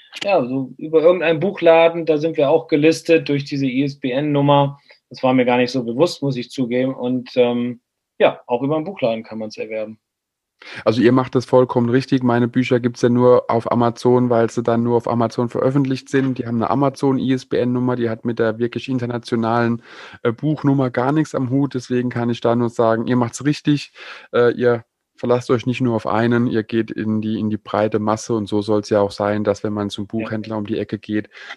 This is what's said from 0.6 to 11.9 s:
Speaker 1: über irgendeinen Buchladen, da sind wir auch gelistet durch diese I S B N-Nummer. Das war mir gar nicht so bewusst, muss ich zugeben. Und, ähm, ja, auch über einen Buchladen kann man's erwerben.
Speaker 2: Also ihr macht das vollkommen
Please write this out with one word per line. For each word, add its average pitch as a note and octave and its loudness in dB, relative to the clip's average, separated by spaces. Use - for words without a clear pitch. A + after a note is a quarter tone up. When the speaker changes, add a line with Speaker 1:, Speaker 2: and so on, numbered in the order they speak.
Speaker 1:
über D#3 2
irgendeinen E3 4
Buchladen, E3 4
da D#3 2
sind D#3 -2
wir C#3 2
auch D#3+ 2
gelistet D#3+ 2
durch C#3+ -2
diese C#3 -4
I B2+ 0
S C#3+ -4
B B2+ -4
N-Nummer. C#3+ 2
Das A#2+ -10
war B2+ 4
mir B2+ 4
gar B2 2
nicht B2 0
so C3 -2
bewusst, B2 -2
muss C3+ -2
ich A#2+ -8
zugeben. B2+ -2
Und, B2 -4
ähm, A#2+ 0
ja, - 2
auch A#2+ -2
über C#3+ -2
einen D#3 -4
Buchladen A2+ -4
kann A2 -14
man's A2 -12
erwerben. A2 -10
Speaker 2:
Also A2+ 2
ihr A2+ 8
macht B2+ 2
das B2+ 0
vollkommen B2+ 4